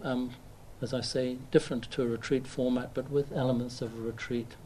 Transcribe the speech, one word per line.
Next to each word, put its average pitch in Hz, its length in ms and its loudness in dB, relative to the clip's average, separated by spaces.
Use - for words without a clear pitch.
um, 127 300 0
as 120 100 -2
I 127 80 2
say, 127 360 0
different 135 420 4
to 135 120 2
a 120 40 2
retreat 120 380 2
format, 127 480 0
but 131 160 -2
with 143 220 2
elements 127 500 2
of 113 160 -6
a 113 40 -6
retreat 117 540 -4